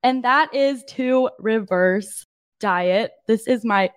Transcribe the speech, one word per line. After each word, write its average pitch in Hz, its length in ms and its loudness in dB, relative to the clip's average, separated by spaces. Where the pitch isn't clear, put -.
and 254 240 0
that 294 280 0
is 277 360 0
to 254 400 0
reverse 190 840 -2
diet. 180 520 0
This 220 180 0
is 233 200 0
my 196 320 2